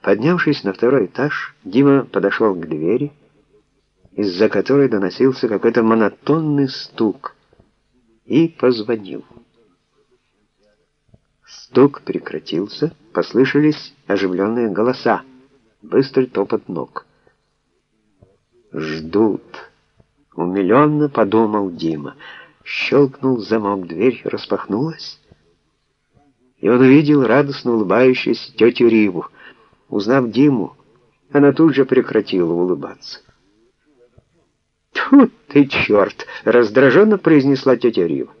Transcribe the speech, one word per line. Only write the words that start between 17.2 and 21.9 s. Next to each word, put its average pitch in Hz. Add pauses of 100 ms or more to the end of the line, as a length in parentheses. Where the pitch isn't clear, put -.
«Ждут», 80 (640)
умиленно 117
подумал 107
Дима. 78 (460)